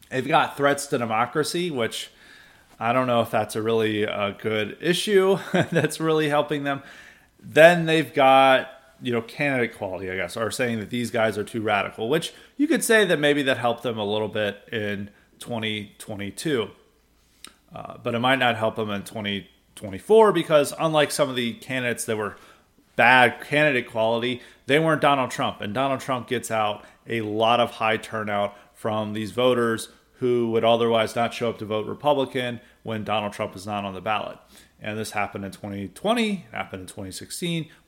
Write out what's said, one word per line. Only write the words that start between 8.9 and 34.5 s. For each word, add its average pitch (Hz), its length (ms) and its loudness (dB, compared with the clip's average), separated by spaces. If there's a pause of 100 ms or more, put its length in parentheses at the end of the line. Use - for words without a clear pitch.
you 127 100 -4
know, 117 100 0
candidate 127 540 -2
quality, 92 340 -8
I 92 60 -6
guess, 92 220 -6
or 110 140 -2
saying 117 280 -4
that 98 100 -8
these 120 220 -4
guys 110 260 0
are 104 60 -4
too 113 180 -6
radical, 104 460 -2
which 151 260 -2 (220)
you 294 120 0
could 262 160 0
say 220 200 4
that 170 160 2
maybe 147 240 2
that 131 140 0
helped 117 260 -2
them 117 140 -4
a 107 80 -2
little 107 240 -2
bit 104 320 -4 (100)
in 101 380 -6 (300)
twenty 110 580 -8
twenty-two. 101 720 -4 (1080)
Uh, - 260 -14
but 120 140 -4
it 117 40 -2
might 131 200 2
not 123 160 2
help 110 220 -2
them 110 120 -4
in 101 140 -6
twenty 101 460 -6 (260)
twenty-four 214 560 4
because 151 480 2
unlike 151 320 2
some 143 180 0
of 131 60 -8
the 120 200 -2
candidates 123 500 -4
that 113 100 -2
were 104 220 -6 (580)
bad 123 480 8
candidate 143 480 0
quality, 117 500 -2 (260)
they 143 120 4
weren't 160 220 2
Donald 139 280 2
Trump. 107 300 -6
And 104 140 -8
Donald 135 260 -2
Trump 127 300 -6
gets 117 200 -4
out 107 360 -2 (200)
a 117 140 -4
lot 110 400 2
of 117 120 2
high 110 260 0
turnout 104 580 -4 (180)
from 107 380 -4
these 107 200 -6
voters 117 580 0 (300)
who 123 320 0
would 113 120 2
otherwise 113 500 4
not 117 200 -2
show 120 160 -4
up - 80 -6
to 110 80 -10
vote 107 200 -4
Republican 127 760 -2 (220)
when 110 200 -6
Donald 104 300 -4
Trump 104 240 -6
is 95 100 -12
not 104 160 -4
on 98 100 -8
the 92 60 -10
ballot. 104 380 -4 (440)